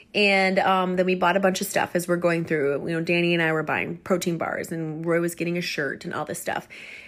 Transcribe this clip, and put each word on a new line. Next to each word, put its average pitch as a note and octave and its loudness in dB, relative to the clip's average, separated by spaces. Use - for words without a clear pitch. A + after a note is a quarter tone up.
And, F#3+ 4
um, F#3 2
then F3+ 4
we F#3 2
bought F3+ 2
a G3 2
bunch F#3+ 2
of G3 -4
stuff - 0
as F3 -2
we're F3 2
going E3+ 0
through. C#3+ 0
You E3+ -2
know, E3 -2
Danny E3+ 2
and E3+ 2
I D#3+ 2
were D#3 0
buying D3 -2
protein F3 0
bars, - -4
and D#3+ -6
Roy E3+ 2
was E3+ -2
getting E3+ -2
a - -4
shirt D#3+ -6
and - -8
all D3 -4
this - -8
stuff. - -6